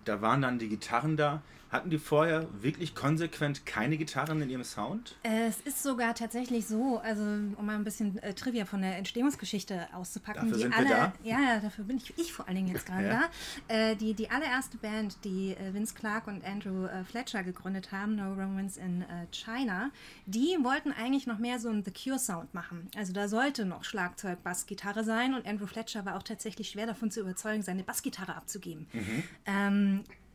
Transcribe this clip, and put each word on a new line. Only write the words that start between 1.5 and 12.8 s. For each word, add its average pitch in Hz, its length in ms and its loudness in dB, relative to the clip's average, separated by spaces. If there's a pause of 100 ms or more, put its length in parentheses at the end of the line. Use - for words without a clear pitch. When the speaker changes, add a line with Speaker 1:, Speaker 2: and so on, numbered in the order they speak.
Speaker 1:
Hatten 151 220 0
die 156 80 4
vorher 160 480 4 (160)
wirklich 156 320 0
konsequent 156 720 2
keine 123 300 2
Gitarren 156 440 0
in 139 80 0
ihrem 127 140 -2
Sound? 127 600 -4
Speaker 2:
Äh, 226 240 2
es 220 140 -2
ist - 200 -4
sogar 240 320 2
tatsächlich 233 540 -2
so, 226 340 2
also 214 220 0
um 208 420 0
mal 214 80 0
ein 208 80 0
bisschen, 208 360 0
äh, 196 160 -4
Trivia 226 320 0
von 196 160 0
der 190 140 0
Entstehungsgeschichte 202 960 0
auszupacken. 185 560 -6
Speaker 1:
Dafür 214 80 4
Speaker 2:
Die 214 60 4
Speaker 1:
sind 247 80 4
wir 220 80 4
Speaker 2:
alle-, 262 100 8
Speaker 1:
da. 247 240 6 (120)
Speaker 2:
ja, 226 160 2
ja, 240 200 6
dafür 208 240 -4
bin 247 120 0
ich, - 200 -6
ich 339 160 -2
vor - 140 -8
allen 185 80 -2
Dingen 190 140 2
jetzt 180 180 -2